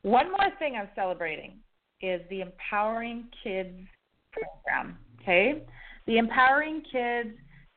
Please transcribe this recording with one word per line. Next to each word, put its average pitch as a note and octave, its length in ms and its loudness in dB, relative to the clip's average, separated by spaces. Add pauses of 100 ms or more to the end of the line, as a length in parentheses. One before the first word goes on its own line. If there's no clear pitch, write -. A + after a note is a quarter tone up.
One B3 280 4
more G4 280 2
thing C#4+ 160 -2
I'm G3+ 200 -6
celebrating F3 600 -4 (480)
is F3+ 260 -2
the F#3+ 140 -6
Empowering A3+ 800 -4 (180)
Kids F#3 360 -6 (540)
program, - 680 -6 (240)
okay? G3+ 400 2 (440)
The A3+ 120 4
Empowering C4+ 640 4 (100)
Kids A#3+ 380 -2 (460)